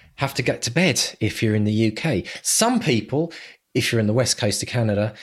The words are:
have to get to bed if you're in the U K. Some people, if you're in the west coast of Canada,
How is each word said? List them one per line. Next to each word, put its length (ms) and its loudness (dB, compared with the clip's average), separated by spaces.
have 180 -4
to 100 -2
get 200 -2
to 80 -4
bed 300 2
if 220 -2
you're 140 2
in 80 2
the 80 2
U 200 2
K. 340 -2
Some 380 2
people, 520 0
if 180 0
you're 100 2
in 60 2
the 60 2
west 240 2
coast 260 0
of 60 -6
Canada, 540 0